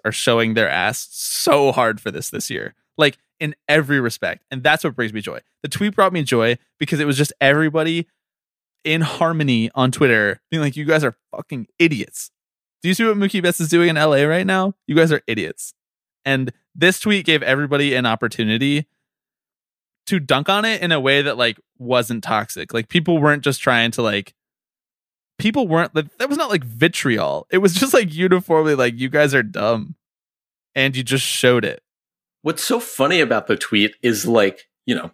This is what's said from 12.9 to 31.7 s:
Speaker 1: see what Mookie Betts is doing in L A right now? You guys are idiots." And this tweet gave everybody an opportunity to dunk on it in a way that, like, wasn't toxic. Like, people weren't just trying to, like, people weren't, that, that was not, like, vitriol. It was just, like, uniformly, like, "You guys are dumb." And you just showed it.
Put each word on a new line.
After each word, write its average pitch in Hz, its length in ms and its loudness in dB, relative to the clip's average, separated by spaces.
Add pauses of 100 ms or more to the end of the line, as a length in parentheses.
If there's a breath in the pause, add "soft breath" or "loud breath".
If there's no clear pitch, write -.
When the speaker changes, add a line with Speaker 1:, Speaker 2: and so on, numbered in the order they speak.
Speaker 1:
see 226 100 0
what 220 120 2
Mookie 196 260 0
Betts 175 180 0
is 160 80 -2
doing 170 220 4
in 160 80 -2
L 151 160 4
A 143 100 4
right 170 220 0
now? 190 280 0 (120)
You 147 80 -4
guys 160 180 6
are 147 140 0
idiots." 104 480 -6 (500)
And 131 280 0 (220)
this 175 260 2
tweet 202 260 0
gave 156 160 2
everybody 143 520 0
an 123 120 0
opportunity 117 800 0 (1200)
to 190 120 -2
dunk 139 300 0
on 202 160 0
it 220 160 -2
in 175 120 0
a 160 80 2
way 135 220 2
that, 139 140 -2
like, 117 240 -2 (180)
wasn't 120 460 -2
toxic. 104 480 -4
Like, 113 160 -6
people 170 300 0
weren't 147 260 2
just 139 160 -2
trying 117 320 2
to, 123 100 -4
like, 101 320 -4 (1080)
people 226 280 0
weren't, 160 260 0
that, 151 240 -4
that 262 100 -4
was 285 100 -2
not, 285 120 -2
like, 165 140 -2
vitriol. 113 840 -2
It 185 80 2
was 190 160 4
just, 262 200 0
like, 208 200 2
uniformly, 165 600 2
like, 123 240 0
"You 131 100 -4
guys 147 260 2
are 131 80 2
dumb." 107 520 -4 (800)
And 135 220 0
you 127 60 -6
just 127 220 -2
showed 123 400 2
it. 78 180 -8 (600)